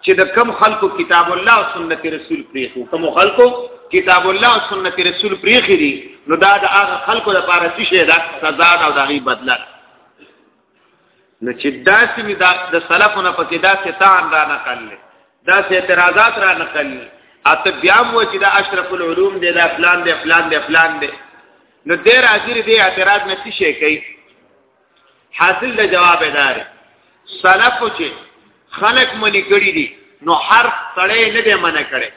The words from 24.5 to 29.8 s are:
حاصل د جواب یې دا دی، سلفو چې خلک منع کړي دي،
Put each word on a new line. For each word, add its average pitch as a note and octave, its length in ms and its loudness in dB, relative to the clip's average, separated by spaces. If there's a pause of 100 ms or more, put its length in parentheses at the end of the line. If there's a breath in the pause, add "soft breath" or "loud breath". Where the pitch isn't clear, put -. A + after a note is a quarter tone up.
حاصل G#3+ 380 -2
د G3+ 160 0
جواب F3 300 2
یې D3+ 120 -4
دا C#3 180 0
دی، - 120 -8 (800)
سلفو A3 460 2
چې E3 180 -8 (720)
خلک B3 340 0
منع G#3 260 -2 (100)
کړي G3 260 2
دي، C#3 200 -6 (260)